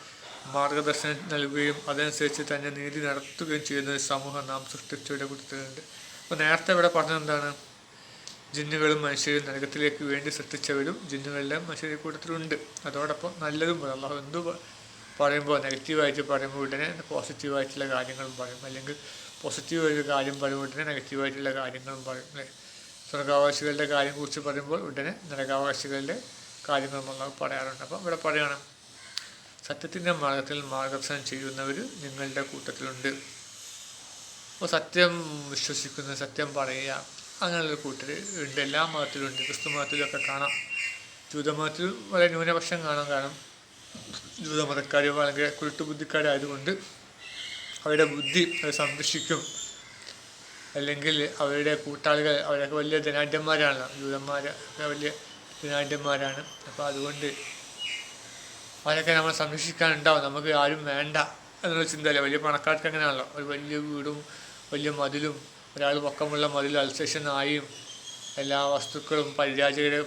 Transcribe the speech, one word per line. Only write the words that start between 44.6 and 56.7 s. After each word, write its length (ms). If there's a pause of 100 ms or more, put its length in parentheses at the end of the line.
വളരെ 280 (120)
കുരുട്ടുബുദ്ധിക്കാരായതുകൊണ്ട് 1120 (1120)
അവരുടെ 320
ബുദ്ധി 280 (200)
അത് 180
സംരക്ഷിക്കും. 600 (1400)
അല്ലെങ്കിൽ 380 (280)
അവരുടെ 300 (100)
കൂട്ടാളികൾ, 500 (140)
അവരൊക്കെ 320
വലിയ 260
ധനാഢ്യന്മാരാണല്ലോ, 800 (140)
ജൂതന്മാർ 440 (120)
ഒക്കെ 360
വലിയ 200 (500)
ധനാഢ്യന്മാരാണ്. 800 (260)
അപ്പോൾ 220